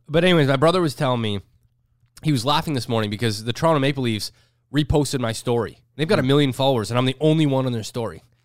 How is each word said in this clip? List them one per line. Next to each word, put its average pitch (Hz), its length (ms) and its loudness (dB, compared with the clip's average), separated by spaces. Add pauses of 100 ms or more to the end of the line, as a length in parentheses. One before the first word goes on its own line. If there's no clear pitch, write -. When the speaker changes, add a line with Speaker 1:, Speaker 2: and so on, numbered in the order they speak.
Speaker 1:
But 160 160 0
anyways, 170 240 4
my 135 100 2
brother 170 240 4
was 156 120 -2
telling 127 280 -2
me 104 180 -4 (840)
he 156 100 0
was 120 140 0
laughing 151 280 0
this 120 140 -6
morning 110 220 -2
because 107 340 -4
the 117 100 -6
Toronto 160 260 2
Maple 139 240 -2
Leafs 110 280 -4 (400)
reposted 147 480 0
my 117 120 -2
story. 113 480 -4 (160)
They've 151 120 -4
got 196 120 2
a 135 40 0
Speaker 2:
Mm. 127 40 0
Speaker 1:
million 139 260 4
followers, 127 380 0
and 117 80 0
I'm 127 60 0
the 131 140 -2
only 156 280 4
one 131 180 0
on 127 60 -2
their 117 120 -4
story. 107 380 -8 (240)